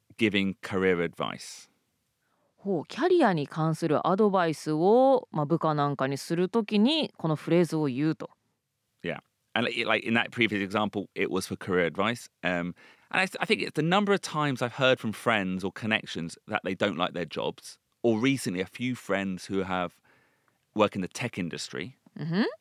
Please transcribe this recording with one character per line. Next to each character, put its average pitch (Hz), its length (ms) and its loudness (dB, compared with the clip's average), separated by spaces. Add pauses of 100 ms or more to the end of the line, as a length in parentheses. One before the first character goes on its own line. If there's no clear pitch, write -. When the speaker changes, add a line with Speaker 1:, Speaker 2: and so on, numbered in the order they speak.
(180)
Speaker 1:
giving 98 440 2
career 92 400 2
advice. - 640 -8 (880)
Speaker 2:
ほ 190 240 -2
う、 - 60 -8
キ - 100 -14
ャ 277 100 2
リ 359 160 6
ア 208 100 6
に 147 140 0
関 160 280 0
す 165 120 -2
る 151 200 2
ア 180 80 4
ド 208 140 4
バ 185 180 2
イ 165 60 0
ス 156 200 -4
を、 240 580 4
ま 156 120 0
あ、 - 20 -2
部 160 120 2
下 156 160 2
な 147 140 2
ん 143 80 -2
か 131 120 0
に 139 100 -2
す - 180 -6
る 180 140 0
と 233 140 2
き 208 160 2
に、 285 380 2
こ - 100 -4
の 156 80 2
フ - 160 -4
レ 170 100 6
ー 170 40 4
ズ 160 120 -2
を 151 80 0
言 139 240 0
う 156 60 0
と。 - 140 -12 (720)
Speaker 1:
Yeah. 82 160 -4 (340)
And, 117 120 0
like, 123 220 -2
like, 110 180 2
in 113 100 -2
that 117 160 0
previous 107 300 0
example, 101 540 -2
it 95 160 -2
was 92 160 -2
for 95 80 -8
career 90 300 0
advice. 98 440 -2 (140)
Um, 87 320 -2 (340)
and - 120 0
I, 190 60 0 (120)
I - 60 -4
think 202 160 0
it's - 140 -6
the 156 60 0
number 196 320 2
of 190 80 0
times 147 400 -2
I've 120 120 -2
heard 131 260 4
from 110 140 -6
friends 92 500 0
or 92 80 -4
connections 107 680 -4 (100)
that 107 160 -2
they 95 120 -4
don't 98 220 0
like 87 160 -2
their 85 120 -4
jobs, - 520 -8 (260)
or 113 160 4
recently 117 420 0
a 92 60 -4
few 123 280 -6
friends 98 500 -4
who 95 180 -2
have 90 320 -4 (800)
worked 104 200 4
in 101 60 -4
the 90 60 -2
tech - 320 -8
industry. 85 560 -8 (240)
Speaker 2:
Mm-hmm. 170 240 -2 (180)